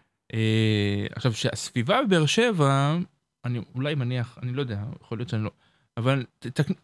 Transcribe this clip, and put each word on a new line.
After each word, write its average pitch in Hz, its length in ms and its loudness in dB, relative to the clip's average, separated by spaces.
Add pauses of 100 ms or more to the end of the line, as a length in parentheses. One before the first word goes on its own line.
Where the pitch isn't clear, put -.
(340)
אה, 107 720 2 (100)
עכשיו, 117 180 0
שהסביבה 123 720 -2
בבאר 180 220 4
שבע, 147 720 2 (480)
אני 120 140 -4 (160)
אולי 147 200 -2
מניח, 123 480 -2
אני 123 100 -4
לא 139 80 -4
יודע, 113 180 -4 (220)
יכול - 160 -8
להיות 120 120 -8
שאני 110 140 -2
לא, 104 80 -4 (460)
אבל 127 280 0 (140)
ת-, - 80 -10
ת-, 139 240 0 (120)